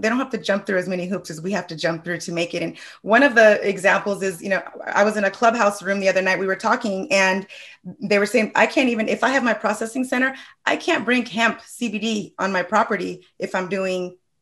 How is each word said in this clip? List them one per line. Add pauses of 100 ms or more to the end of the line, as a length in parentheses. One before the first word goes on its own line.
they
don't
have
to
jump
through
as
many
hoops
as
we
have
to
jump
through
to
make
it.
And (240)
one
of
the (100)
examples
is,
you
know, (240)
I
was
in
a
Clubhouse
room
the
other
night,
we
were
talking,
and (560)
they
were
saying,
"I
can't
even,
if
I
have
my
processing
center, (280)
I
can't
bring
hemp
C
B
D
on
my
property (140)
if
I'm
doing (260)